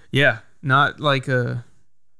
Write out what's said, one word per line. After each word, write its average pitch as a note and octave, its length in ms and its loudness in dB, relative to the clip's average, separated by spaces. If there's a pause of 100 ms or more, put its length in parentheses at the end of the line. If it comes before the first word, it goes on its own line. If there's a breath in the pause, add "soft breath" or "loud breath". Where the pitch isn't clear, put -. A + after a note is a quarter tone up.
(100)
Yeah, B2+ 300 2 (220)
not C3+ 380 0
like C#3 280 -2
a B2 360 -4 (560)